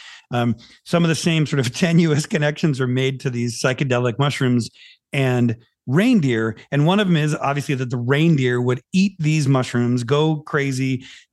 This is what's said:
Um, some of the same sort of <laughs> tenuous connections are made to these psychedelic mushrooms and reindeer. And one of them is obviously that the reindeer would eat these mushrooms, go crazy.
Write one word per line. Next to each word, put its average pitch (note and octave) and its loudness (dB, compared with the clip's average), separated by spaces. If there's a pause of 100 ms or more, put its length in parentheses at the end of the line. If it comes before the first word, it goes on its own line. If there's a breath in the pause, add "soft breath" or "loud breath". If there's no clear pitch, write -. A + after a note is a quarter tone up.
(340 loud breath)
Um, A#2+ 0 (300 loud breath)
some E3+ 0
of E3 2
the D#3 0
same D#3+ 0
sort C#3+ -2
of B2 -2
<laughs> - -20
tenuous E3 2
connections D3 0
are B2+ 0
made B2+ -2
to C#3+ -4
these A#2+ -4
psychedelic B2 0
mushrooms C3 0 (440 loud breath)
and B2 0 (320 soft breath)
reindeer. C3 2 (160 loud breath)
And C#3+ 2
one F#3+ 2
of G#3 0
them E3+ 2
is D3+ 0
obviously C#3+ -4
that B2+ -6
the C3 -4
reindeer C3 2
would B2+ -2 (120)
eat F#3+ 0
these D#3 0
mushrooms, B2 0
go D3+ 0
crazy. C3 -4 (300 loud breath)